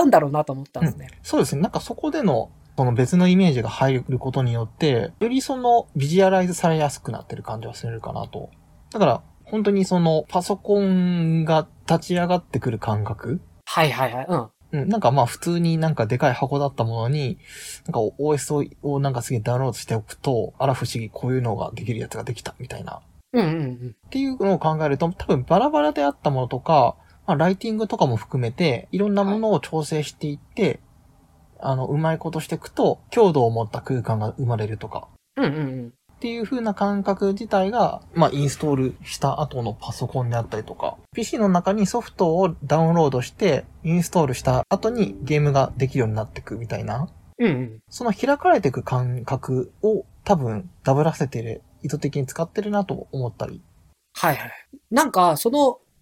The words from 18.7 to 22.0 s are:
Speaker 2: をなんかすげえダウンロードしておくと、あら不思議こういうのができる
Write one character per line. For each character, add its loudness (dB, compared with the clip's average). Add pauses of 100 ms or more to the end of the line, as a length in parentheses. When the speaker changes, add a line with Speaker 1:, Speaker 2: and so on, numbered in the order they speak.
Speaker 2:
を -2
な 0
ん -4
か -4
す -8
げ 0
え 0
ダ -2
ウ 0
ン 0
ロ 0
ー -2
ド -10
し -14
て -2
お -4
く -18
と、 -2
あ 0
ら 2
不 -4
思 -6
議 -8
こ -6
う 2
い 2
う 0
の -2
が -6
で -12
き -4
る -6